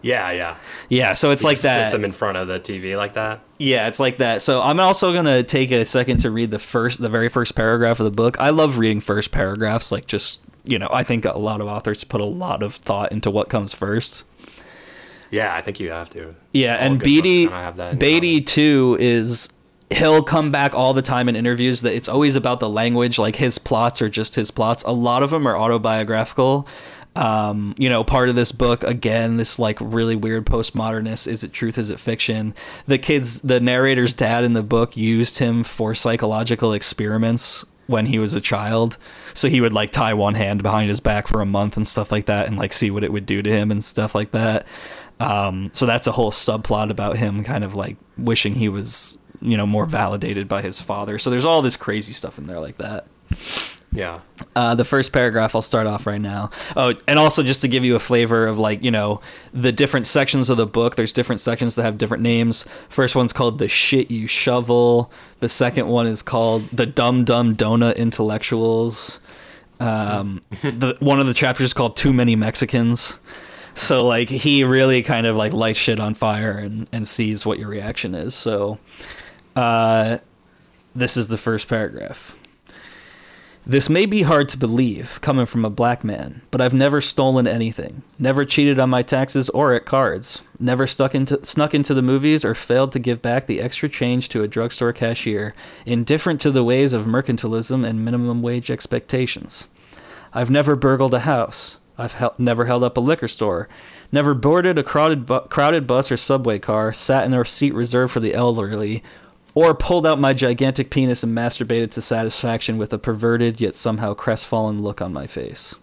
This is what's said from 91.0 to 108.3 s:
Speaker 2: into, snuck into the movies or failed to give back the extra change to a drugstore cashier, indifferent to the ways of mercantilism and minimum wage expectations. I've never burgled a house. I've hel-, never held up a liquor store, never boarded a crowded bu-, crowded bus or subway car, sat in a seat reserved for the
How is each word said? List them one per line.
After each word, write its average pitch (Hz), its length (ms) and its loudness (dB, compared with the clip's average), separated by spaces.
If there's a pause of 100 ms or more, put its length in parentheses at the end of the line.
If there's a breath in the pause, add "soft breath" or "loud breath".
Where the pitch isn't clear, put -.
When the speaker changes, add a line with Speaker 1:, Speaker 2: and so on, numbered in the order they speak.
Speaker 2:
into, 135 280 0
snuck 147 300 0
into 143 200 2
the 131 80 2
movies 135 420 2
or 110 120 0
failed 131 360 0
to 139 80 -2
give 120 220 -2
back 120 260 -2
the 104 140 -2
extra - 260 -4
change 123 420 -2
to 110 140 -2
a 104 60 -2
drugstore 117 420 -2
cashier, 110 640 -4 (300 loud breath)
indifferent 143 560 0
to 147 100 2
the 131 120 4
ways 127 280 4
of 110 140 0
mercantilism 117 840 -2
and 110 160 -2
minimum 120 380 -2
wage 120 280 -4
expectations. - 1000 -4 (640 loud breath)
I've 120 160 -2
never 143 260 4
burgled 131 380 2
a 120 80 0
house. - 560 -2 (200)
I've 117 160 -8
hel-, 123 240 -2
never 120 280 2
held 123 180 2
up 120 140 0
a - 20 2
liquor 127 300 0
store, 95 400 -2 (420 loud breath)
never 143 220 2
boarded 160 440 2
a 139 60 0
crowded 151 420 0
bu-, 127 160 0
crowded 151 460 0
bus 127 240 0
or 120 60 0
subway 120 420 0
car, 110 320 -2
sat 135 320 0
in 131 100 0
a 123 120 2
seat - 280 -2
reserved 120 380 0
for 127 80 -2
the 113 140 0